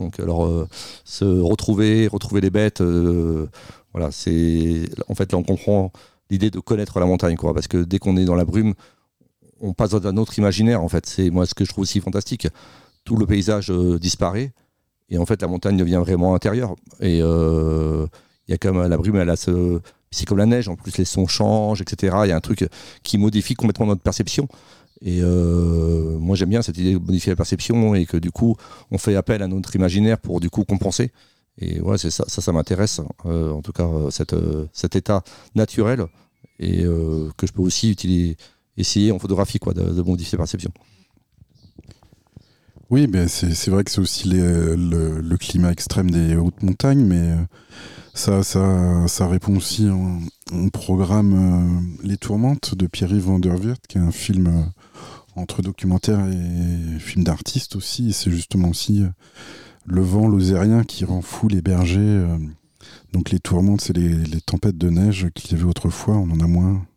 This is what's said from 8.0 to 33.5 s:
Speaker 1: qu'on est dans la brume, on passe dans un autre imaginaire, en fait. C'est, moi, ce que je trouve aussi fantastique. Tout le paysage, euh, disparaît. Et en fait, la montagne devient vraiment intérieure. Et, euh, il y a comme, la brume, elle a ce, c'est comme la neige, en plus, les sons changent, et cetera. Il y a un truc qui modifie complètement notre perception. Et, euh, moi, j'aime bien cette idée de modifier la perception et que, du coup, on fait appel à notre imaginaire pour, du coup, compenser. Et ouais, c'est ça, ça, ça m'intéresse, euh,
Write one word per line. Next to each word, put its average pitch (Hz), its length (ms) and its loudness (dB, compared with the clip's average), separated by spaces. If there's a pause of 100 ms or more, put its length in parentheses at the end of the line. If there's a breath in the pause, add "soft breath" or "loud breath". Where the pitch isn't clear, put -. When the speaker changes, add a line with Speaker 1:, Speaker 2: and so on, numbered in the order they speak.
Speaker 1:
qu'on 95 160 0
est 92 80 2
dans 90 100 2
la 87 100 2
brume, 104 300 0 (840 soft breath)
on 101 120 -6
passe 104 180 0
dans 98 140 0
un 98 120 -2
autre 110 220 -2
imaginaire, 104 440 2
en 85 60 -2
fait. 82 180 -2
C'est, 92 240 0
moi, 90 160 2
ce - 80 -6
que 101 100 0
je 92 60 -4
trouve 98 120 -6
aussi 98 180 -2
fantastique. 101 480 -4 (560 loud breath)
Tout 117 120 -2
le 104 100 2
paysage, 101 440 0
euh, 90 280 2
disparaît. 95 540 -4 (580)
Et 87 80 -2
en 85 80 2
fait, 104 140 0
la 92 80 -4
montagne 92 280 0
devient 90 280 2
vraiment 90 300 2
intérieure. 104 400 -2 (260)
Et, 85 220 2
euh, 80 840 2 (420 soft breath)
il - 20 -4
y 92 40 -2
a 85 40 0
comme, 92 240 0
la 87 140 2
brume, 92 180 0
elle 87 160 2
a 82 60 2
ce, 87 440 0 (300 loud breath)
c'est - 160 -6
comme 98 120 2
la 107 80 4
neige, 117 200 2
en 87 80 -6
plus, - 240 -12
les 92 60 2
sons 92 240 0
changent, 107 540 0
et - 60 -8
cetera. 98 380 0
Il 95 40 2
y - 20 2
a 80 40 2
un 82 40 0
truc 95 280 -2 (360 loud breath)
qui - 120 -2
modifie 104 380 2
complètement 107 320 0
notre 101 160 0
perception. 110 460 -2 (540 loud breath)
Et, 87 200 -2
euh, 85 960 2
moi, 90 180 0
j'aime 92 140 0
bien 117 100 2
cette 82 160 -4
idée 92 160 0
de 92 60 2
modifier 90 340 0
la 87 40 -2
perception 107 580 0
et 90 100 2
que, 82 140 -2
du 85 120 -4
coup, 117 260 0 (340 loud breath)
on 101 80 -4
fait 104 180 0
appel 104 260 -2
à 95 40 -6
notre 95 280 -6
imaginaire 104 440 2
pour, 87 220 -6
du 85 100 -2
coup, 104 140 -2
compenser. 98 460 -2 (460 soft breath)
Et 82 240 -6
ouais, 95 160 0
c'est 87 140 -2
ça, - 180 -4
ça, - 140 -8
ça 92 100 -2
m'intéresse, 90 480 -2 (240)
euh, 82 260 -2